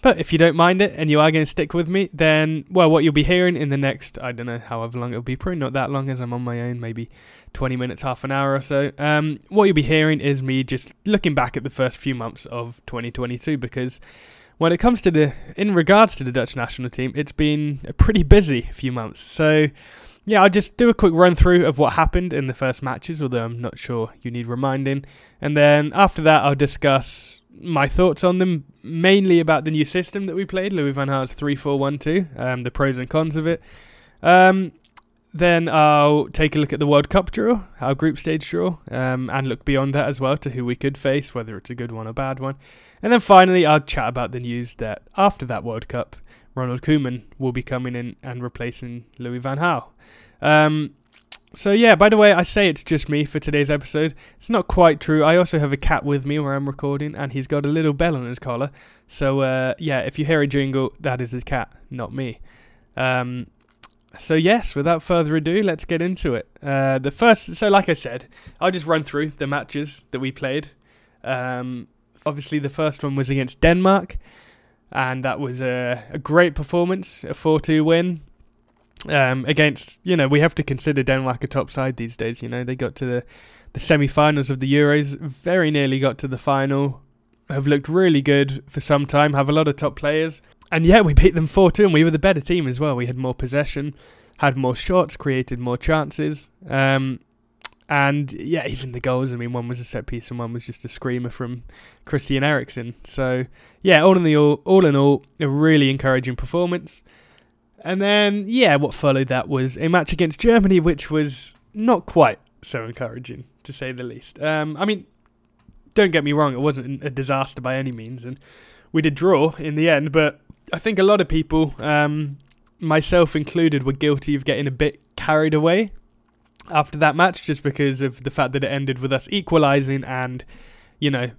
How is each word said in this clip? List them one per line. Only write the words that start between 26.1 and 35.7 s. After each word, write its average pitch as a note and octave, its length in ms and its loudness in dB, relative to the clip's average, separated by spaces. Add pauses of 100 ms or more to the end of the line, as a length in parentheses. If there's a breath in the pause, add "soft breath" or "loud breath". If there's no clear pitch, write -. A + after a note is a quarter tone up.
that, D#3 220 6
I'll C#3+ 120 2
discuss C3+ 840 -2 (180)
my C#3+ 300 -2
thoughts F3+ 340 2
on F3+ 140 2
them, F3+ 260 0 (180)
mainly F3 600 2
about D#3 240 0
the D#3+ 60 -2
new D3+ 120 0
system F#3 440 -4
that E3 80 -8
we G3 100 -4
played, F#3 260 -6
Louis D3 200 -2
van C#3 180 -4
Gaal's C3 240 -4
three C#3+ 240 -4
four C#3+ 200 -4
one C#3 220 -2
two, E3+ 280 -2 (100)
um, B2 260 -6
the B2 80 -6
pros C3+ 260 -2
and B2+ 120 -10
cons D#3 260 -2
of D#3 100 -4
it. E3 160 -4 (600 soft breath)
Um, F#3 480 6 (600)
then E3+ 360 2
I'll D3 580 4